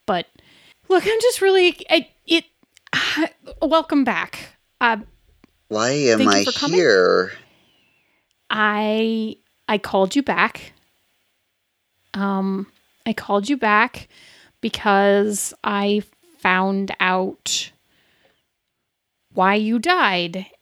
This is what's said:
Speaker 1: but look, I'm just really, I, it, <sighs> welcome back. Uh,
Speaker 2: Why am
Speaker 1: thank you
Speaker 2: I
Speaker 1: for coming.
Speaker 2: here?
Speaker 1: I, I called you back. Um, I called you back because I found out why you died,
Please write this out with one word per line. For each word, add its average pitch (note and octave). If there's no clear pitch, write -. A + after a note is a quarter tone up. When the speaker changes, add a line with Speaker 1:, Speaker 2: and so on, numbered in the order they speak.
Speaker 1:
but F#3
look, F#4
I'm A4
just A#4+
really, F#4+
I, D#4+
it, E4
<sighs> -
welcome D4+
back. -
Uh, A#3
Speaker 2:
Why A2
am C3+
Speaker 1:
thank G#2
you G2
Speaker 2:
I -
Speaker 1:
for B3+
coming. C4+
Speaker 2:
here? F#2
Speaker 1:
I, G#3+
I G#3+
called F#3+
you -
back. -
Um, G3
I A3+
called D4+
you C#4+
back A3
because G3+
I G3+
found F#3+
out F#3
why F#3+
you G#3+
died, F#3+